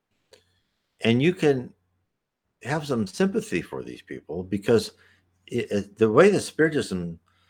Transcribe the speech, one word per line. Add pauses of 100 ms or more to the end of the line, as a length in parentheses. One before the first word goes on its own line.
(1000)
And
you
can (880)
have
some
sympathy
for
these
people
because (560)
it,
it,
the
way
the
Spiritism (300)